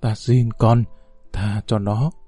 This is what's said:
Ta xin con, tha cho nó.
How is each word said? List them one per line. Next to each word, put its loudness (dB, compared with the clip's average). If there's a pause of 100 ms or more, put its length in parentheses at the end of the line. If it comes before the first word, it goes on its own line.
Ta -2
xin 2
con, 4 (500)
tha -4
cho -2
nó. -2 (160)